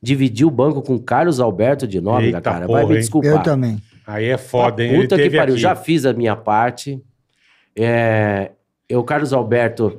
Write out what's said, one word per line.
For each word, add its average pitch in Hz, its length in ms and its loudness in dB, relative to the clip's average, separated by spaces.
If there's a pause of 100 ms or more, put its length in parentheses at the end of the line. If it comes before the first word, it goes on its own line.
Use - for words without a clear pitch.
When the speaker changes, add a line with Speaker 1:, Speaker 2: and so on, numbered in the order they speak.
Speaker 1:
dividi 131 440 2
o 165 40 4
banco 139 300 0
com 131 180 -2
Carlos 131 420 0
Alberto 117 460 0
de 95 140 -4
Nóbrega, 110 380 0
Speaker 2:
Eita - 20 -8
Speaker 1:
cara. 85 260 -4
Speaker 2:
porra, 113 120 2
Speaker 1:
Vai 113 100 2
me 107 60 2
Speaker 2:
hein? 110 60 2
Speaker 1:
desculpar. 139 320 0
Speaker 3:
Eu 156 100 2
também. 127 360 0 (280)
Speaker 2:
Aí 107 180 -6
é 127 140 -2
foda, 120 400 -2
Speaker 1:
Tá, 117 40 0
Speaker 2:
hein? 120 120 0
Ele 170 80 6
Speaker 1:
puta 131 140 2
que 147 80 4
Speaker 2:
teve 131 120 2
Speaker 1:
pariu, 139 180 2
Speaker 2:
aqui. 117 80 0
Speaker 1:
já 180 140 2
fiz 156 300 0
a 127 80 2
minha 113 200 0
parte. 120 680 -2 (760)
É, 110 720 0 (380)
eu, 123 160 0
Carlos 143 280 -2
Alberto, 117 680 0